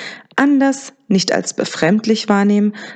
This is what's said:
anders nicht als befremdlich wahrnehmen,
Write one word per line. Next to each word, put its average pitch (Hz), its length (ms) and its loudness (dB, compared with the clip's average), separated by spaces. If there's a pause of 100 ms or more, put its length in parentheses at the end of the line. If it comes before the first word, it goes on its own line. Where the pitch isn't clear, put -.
(360)
anders 269 580 0 (140)
nicht 190 240 2
als - 220 -2
befremdlich 214 720 0
wahrnehmen, 208 460 2 (220)